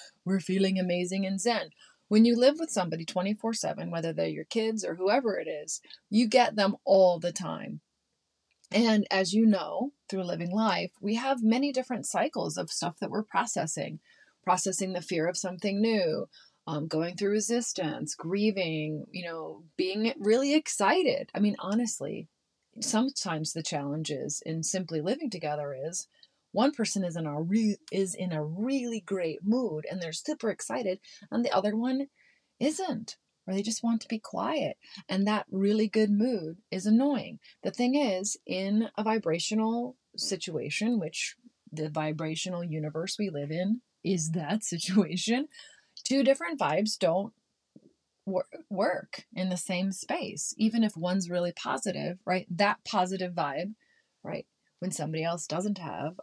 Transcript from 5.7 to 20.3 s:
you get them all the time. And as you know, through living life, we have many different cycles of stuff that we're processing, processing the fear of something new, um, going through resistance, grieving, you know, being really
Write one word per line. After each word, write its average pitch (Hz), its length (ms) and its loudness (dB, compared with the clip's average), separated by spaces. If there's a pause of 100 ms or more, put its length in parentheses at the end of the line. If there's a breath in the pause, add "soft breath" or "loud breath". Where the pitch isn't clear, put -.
you 226 180 4
get 240 280 6
them 202 200 4 (100)
all 185 340 8
the 170 120 -2
time. 160 500 -8 (920)
And 214 400 4
as 190 220 2
you 226 120 6
know, 196 460 2 (180)
through 190 140 -2
living 170 280 -4
life, 185 480 0
we 208 160 0
have 254 280 0
many 247 280 4
different 254 340 -4
cycles 170 520 -2
of 175 140 -4
stuff - 280 -4
that 160 100 -4
we're 196 140 -2
processing, 160 760 -4 (440 soft breath)
processing 185 500 0
the 180 80 -4
fear 165 260 0
of 175 100 -2
something 196 440 -2
new, 214 460 2 (400 soft breath)
um, 151 200 -2
going 160 280 -2
through 196 160 0
resistance, 208 840 -2
grieving, 165 960 0
you 180 140 -8
know, 160 380 -10 (140)
being 202 420 0
really 254 360 4